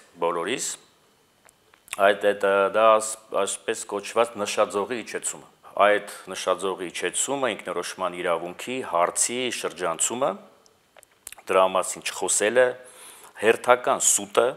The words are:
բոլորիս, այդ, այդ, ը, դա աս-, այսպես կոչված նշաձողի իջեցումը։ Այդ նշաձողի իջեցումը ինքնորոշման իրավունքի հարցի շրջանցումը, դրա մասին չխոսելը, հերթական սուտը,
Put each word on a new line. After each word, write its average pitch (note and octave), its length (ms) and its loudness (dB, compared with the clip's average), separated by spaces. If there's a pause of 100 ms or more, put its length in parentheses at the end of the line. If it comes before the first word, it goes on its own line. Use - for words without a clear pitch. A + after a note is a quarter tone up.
(220)
բոլորիս, F2 440 -2 (1300)
այդ, G2+ 300 4
այդ, G2+ 180 0
ը, G2 60 4 (220)
դա A2 180 4
աս-, G#2+ 160 4 (320)
այսպես G2+ 400 -4 (100)
կոչված G#2 480 -2
նշաձողի G#2 640 -2
իջեցումը։ E2+ 460 -10 (340)
Այդ G2+ 300 2 (180)
նշաձողի F#2 640 -2
իջեցումը B2+ 640 -2
ինքնորոշման F2+ 640 -6
իրավունքի F2 580 -4 (100)
հարցի F2 520 0 (200)
շրջանցումը, F2+ 720 -2 (1200)
դրա F#2+ 140 6 (100)
մասին F2+ 320 -4
չխոսելը, A2+ 600 2 (720)
հերթական A#2+ 640 4
սուտը, G#2 440 2 (100)